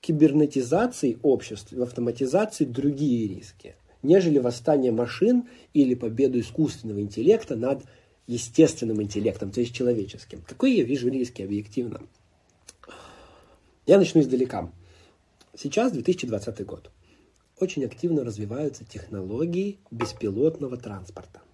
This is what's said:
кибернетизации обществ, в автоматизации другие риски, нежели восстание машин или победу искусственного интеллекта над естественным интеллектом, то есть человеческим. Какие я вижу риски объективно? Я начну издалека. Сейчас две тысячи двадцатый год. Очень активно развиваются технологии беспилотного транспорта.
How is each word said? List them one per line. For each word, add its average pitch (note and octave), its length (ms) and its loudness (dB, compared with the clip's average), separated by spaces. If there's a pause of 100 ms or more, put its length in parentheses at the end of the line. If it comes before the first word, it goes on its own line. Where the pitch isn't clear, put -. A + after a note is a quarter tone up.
кибернетизации D3 1200 2
обществ, A#2+ 500 -2
в B2+ 100 -6
автоматизации B2+ 800 -2
другие C3 640 -2
риски, - 480 -14 (260)
нежели E3 380 6
восстание B2+ 500 2
машин F#3+ 540 2 (300)
или C3 200 4
победу A#2+ 460 0
искусственного A2 600 -4
интеллекта C3 540 0
над B2 280 -2 (440)
естественным A#2+ 760 2
интеллектом, G#2 520 -2
то B2 80 -4
есть B2 140 -2
человеческим. A#2+ 720 -4
Какие C4 320 2
я C#3 60 4
вижу B2 240 -2
риски B2+ 340 -4
объективно? G#2 580 -6 (1900)
Я G3 120 10
начну E3 240 4
издалека. B2 480 -2 (840)
Сейчас G#3+ 360 0
две C3 100 -6
тысячи F3 240 0
двадцатый G#2+ 400 -6
год. - 240 -16 (680)
Очень F3+ 240 -2
активно D#3 400 -2
развиваются A2+ 600 -6
технологии C3 920 -6 (140)
беспилотного A#2 840 -2
транспорта. G2 680 -16 (120)